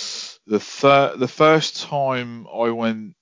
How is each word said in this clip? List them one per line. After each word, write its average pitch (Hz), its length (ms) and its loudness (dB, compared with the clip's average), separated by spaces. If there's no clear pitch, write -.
the 107 140 0
thir-, 139 580 2
the 123 100 -2
first 156 540 2
time 123 720 -6
I 117 180 -2
went 110 500 -4